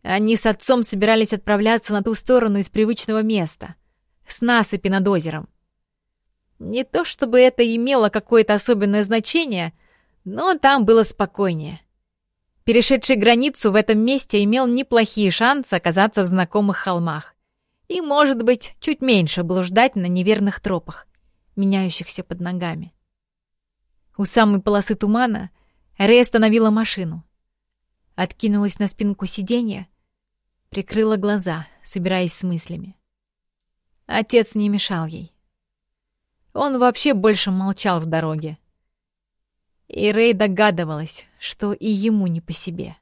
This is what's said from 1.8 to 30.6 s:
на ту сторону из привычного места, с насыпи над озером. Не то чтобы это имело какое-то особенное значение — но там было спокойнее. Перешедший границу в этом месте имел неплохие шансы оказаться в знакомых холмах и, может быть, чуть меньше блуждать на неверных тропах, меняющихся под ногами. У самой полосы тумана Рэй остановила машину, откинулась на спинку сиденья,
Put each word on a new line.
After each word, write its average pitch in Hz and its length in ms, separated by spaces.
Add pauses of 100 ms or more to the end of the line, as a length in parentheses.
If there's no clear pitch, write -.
на 208 100
ту 226 120
сторону 226 440
из 196 120
привычного 220 520
места, 202 520 (520)
с - 140
насыпи 226 480
над 190 180
озером. 165 440 (1080)
Не 208 260
то 339 200
чтобы 247 360
это 254 220
имело 233 460
какое-то 214 460
особенное 208 500
значение — 220 720 (500)
но 277 300
там 269 320
было 220 160
спокойнее. 175 800 (840)
Перешедший 240 520
границу 233 540
в 190 40
этом 214 240
месте 226 440
имел 240 240
неплохие 233 640
шансы 254 440
оказаться 190 480
в 180 40
знакомых 185 520
холмах 170 560 (540)
и, 349 120
может 285 420
быть, 240 380
чуть - 220
меньше 190 400
блуждать 185 540
на 180 100
неверных 196 540
тропах, - 460 (500)
меняющихся 190 680
под 175 160
ногами. 175 540 (1200)
У 202 80
самой 202 380
полосы 208 320
тумана 214 560 (480)
Рэй 226 240
остановила 220 480
машину, 180 520 (920)
откинулась 202 640
на 208 100
спинку 202 380
сиденья, 208 640 (840)